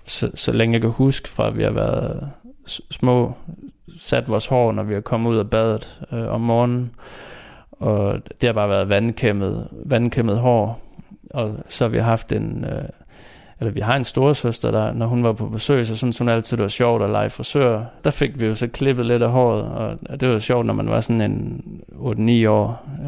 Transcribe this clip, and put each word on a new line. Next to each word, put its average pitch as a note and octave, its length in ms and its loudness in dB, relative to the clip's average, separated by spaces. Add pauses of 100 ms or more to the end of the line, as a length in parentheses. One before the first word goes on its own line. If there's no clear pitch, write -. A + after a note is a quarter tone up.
så, - 300 -4
så - 160 -2
længe A2+ 220 2
jeg A#2 80 2
kan A#2 80 2
huske, C3+ 400 2
fra A2 200 -2
vi A2 140 -2
har G#2 80 2
været - 580 -2 (380)
s-, - 140 -10 (100)
små, B2 420 2 (640)
sat - 320 -2
vores G#2+ 160 0
hår, B2 260 2
når G#2 120 -2
vi G#2 100 -4
er G2+ 80 -2
kommet A#2 280 0
ud A2+ 80 2
af G2+ 120 0
badet, A2 520 -2 (100)
øh, A#2 160 -4
om A2+ 140 -2
morgenen. A#2+ 500 2 (800)
Og G2+ 480 0 (220)
det B2 60 2
har A#2 60 2
bare G#2 160 2
været G2 200 2
vandkæmmet, G#2 840 0
vandkæmmet A#2 640 0
hår. A#2 440 2 (480)
Og A2 260 -4 (120)
så - 160 -2
har A#2 60 2
vi A2+ 80 0
haft A2+ 340 2
en... G#2+ 340 -2
Øh, - 180 -6 (760)
eller A2 120 -2
vi - 80 -4
har A2+ 160 2
en C3+ 80 0
storesøster, B2 680 2
der, G#2+ 220 0
når A2+ 140 0
hun A#2+ 160 2
var A2+ 100 4
på G#2+ 160 -4
besøg, A#2 360 2
så A2 100 -4
syntes A#2+ 240 -2
hun A#2+ 100 2
altid, A2+ 280 0
det A2+ 40 2
var G2+ 80 2
sjovt A#2 340 2
at G2+ 60 0
lege G#2+ 200 0
frisør. A#2+ 560 0 (180)
Der D3 80 2
fik C#3 300 -2
vi A2+ 40 0
jo A2 100 0
så A#2+ 120 -2
klippet B2 380 0
lidt A#2+ 180 2
af A#2 60 2
håret, A#2+ 340 4
og, A2 340 -6 (120)
og C#3 100 -8
det B2+ 100 2
var A2 100 2
sjovt, A#2+ 260 2
når A2 80 0
man G#2 160 -2
var A2+ 100 2
sådan A2+ 220 2
en G#2 420 -2 (320)
otte A2 260 -4
ni A2+ 240 4
år, G#2+ 440 2 (180)